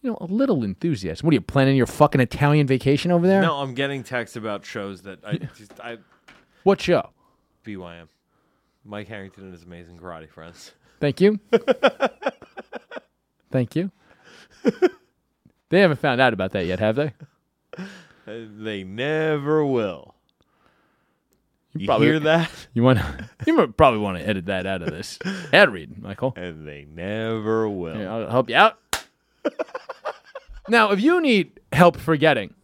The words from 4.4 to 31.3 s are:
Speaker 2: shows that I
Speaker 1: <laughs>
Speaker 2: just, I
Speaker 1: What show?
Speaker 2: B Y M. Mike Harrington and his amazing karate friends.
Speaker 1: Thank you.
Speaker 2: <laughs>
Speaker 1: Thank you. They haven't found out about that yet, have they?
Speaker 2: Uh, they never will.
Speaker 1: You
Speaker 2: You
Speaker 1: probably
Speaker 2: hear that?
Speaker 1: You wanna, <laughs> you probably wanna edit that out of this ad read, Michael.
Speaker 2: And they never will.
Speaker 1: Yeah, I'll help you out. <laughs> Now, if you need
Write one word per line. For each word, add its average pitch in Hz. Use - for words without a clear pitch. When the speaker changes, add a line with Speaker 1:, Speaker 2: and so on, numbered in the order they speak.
Speaker 2:
shows 98
that 95
I 131
Speaker 1:
<laughs> 147
Speaker 2:
just, 104
I 117
Speaker 1:
What 190
show? -
Speaker 2:
B 104
Y 87
M. 85
Mike 104
Harrington 98
and 92
his 85
amazing 87
karate 82
friends. -
Speaker 1:
Thank 143
you. 202
Speaker 2:
<laughs> -
Speaker 1:
Thank 123
you. 185
They 185
haven't 165
found 127
out 123
about 95
that 92
yet, 92
have 107
they? 143
Speaker 2:
Uh, 185
they 107
never 151
will. 104
Speaker 1:
You 156
Speaker 2:
You 196
Speaker 1:
probably 135
Speaker 2:
hear 156
that? 160
Speaker 1:
You 117
wanna, 95
<laughs> -
you 311
probably 127
wanna 98
edit 95
that 92
out 95
of 82
this -
ad 160
read, 90
Michael. 107
Speaker 2:
And 82
they 71
never 110
will. 87
Speaker 1:
Yeah, 101
I'll 113
help 123
you 113
out. -
<laughs> 302
Now, 214
if 202
you 339
need 240